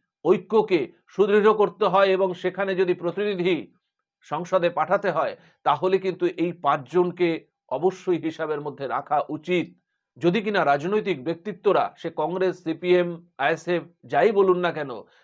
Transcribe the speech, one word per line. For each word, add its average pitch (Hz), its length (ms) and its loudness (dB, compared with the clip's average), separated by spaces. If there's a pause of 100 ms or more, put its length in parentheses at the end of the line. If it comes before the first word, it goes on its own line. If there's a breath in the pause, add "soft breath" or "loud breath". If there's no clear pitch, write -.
(240)
ঐক্যকে 208 680 0 (160 soft breath)
সুদৃঢ় 208 440 4
করতে 208 320 0
হয় 196 220 4
এবং 190 280 2
সেখানে 190 400 -4
যদি 180 200 2
প্রতিনিধি 175 760 -2 (480)
সংসদে 170 500 -2
পাঠাতে 180 400 -2
হয়, 143 260 -2 (260 soft breath)
তাহলে 151 360 2
কিন্তু 180 280 -4
এই 170 260 -2
পাঁচজনকে 165 960 0 (220)
অবশ্যই 175 500 -2
হিসাবের 156 420 -6
মধ্যে 139 280 -8
রাখা 143 400 -2
উচিত। 165 460 -4 (440)
যদি 175 240 2
কিনা 196 220 0
রাজনৈতিক 156 600 0
ব্যক্তিত্বরা, 170 720 -2
সে 165 180 -10
কংগ্রেস, 175 480 -4
সিপিএম, 175 640 0 (120)
আইএসএফ, 160 440 -2 (220)
যাই 147 280 4
বলুন 190 260 4
না 175 140 -2
কেন, 143 180 -8 (340 soft breath)